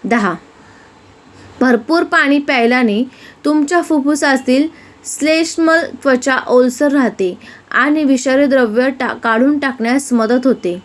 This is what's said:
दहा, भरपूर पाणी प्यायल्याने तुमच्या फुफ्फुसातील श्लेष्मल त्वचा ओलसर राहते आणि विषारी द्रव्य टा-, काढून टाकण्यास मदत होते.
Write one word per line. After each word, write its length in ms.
दहा, 300
भरपूर 420
पाणी 360
प्यायल्याने 640
तुमच्या 360
फुफ्फुसातील 840
श्लेष्मल 720
त्वचा 340
ओलसर 440
राहते 460
आणि 320
विषारी 420
द्रव्य 440
टा-, 340
काढून 360
टाकण्यास 540
मदत 340
होते. 380